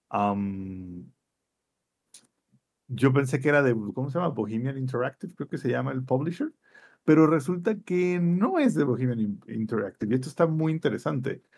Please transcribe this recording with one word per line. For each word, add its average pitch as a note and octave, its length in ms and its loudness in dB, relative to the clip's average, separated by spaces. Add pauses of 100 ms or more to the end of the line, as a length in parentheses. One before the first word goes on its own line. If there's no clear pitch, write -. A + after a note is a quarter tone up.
am, F#2+ 960 -4 (1800)
yo C3 240 4
pensé C#3 260 2
que C3 80 0
era D3 160 6
de, B2+ 100 4 (200)
¿cómo C3 160 -4
se C3+ 100 -4
llama? E3+ 140 -2
Bohemian A2+ 440 -4
Interactive, C3 580 -6
creo C#3+ 120 -10
que - 100 -8
se B2+ 120 -2
llama B2+ 240 -2
el C3 100 -4
publisher. D#3+ 480 -2 (540)
Pero D#3+ 220 8
resulta F3 520 0
que F3+ 400 0
no F#3 400 2
es B3+ 140 4
de D3+ 100 2
Bohemian B2 360 0
In-, G2+ 280 -2
Interactive, G#2+ 640 -4
y B2 40 2
esto C3 120 -2
está E3 200 2
muy D#3+ 260 0
interesante, D3 720 -2 (140)